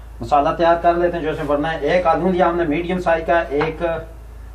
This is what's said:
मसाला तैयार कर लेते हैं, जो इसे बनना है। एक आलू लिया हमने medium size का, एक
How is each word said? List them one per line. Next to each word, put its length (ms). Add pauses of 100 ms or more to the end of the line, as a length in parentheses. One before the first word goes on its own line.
(220)
मसाला 320
तैयार 260
कर 160
लेते 220
हैं, 60
जो 80
इसे 140
बनना 240
है। 200
एक 180
आलू 240
लिया 160
हमने 180
medium 340
size 260
का, 160
एक 680 (480)